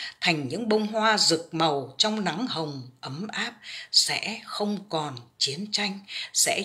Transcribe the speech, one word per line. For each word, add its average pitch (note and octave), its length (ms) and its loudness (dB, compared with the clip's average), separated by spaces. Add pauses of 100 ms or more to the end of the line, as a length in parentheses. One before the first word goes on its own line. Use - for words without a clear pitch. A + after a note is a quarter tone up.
(200)
thành D3+ 280 2
những G#3+ 200 -4
bông G#3+ 180 4
hoa G#3+ 320 4
rực E3 360 2
màu D3 440 2
trong G#3+ 260 2
nắng F3+ 220 -2
hồng C#3 440 -6 (100)
ấm D#3 280 -8
áp. A3+ 240 -4 (400)
Sẽ - 520 2
không G#3 440 -2
còn D3 280 -2 (220)
chiến E3 340 -2
tranh, G3 280 -2 (320)
sẽ - 320 2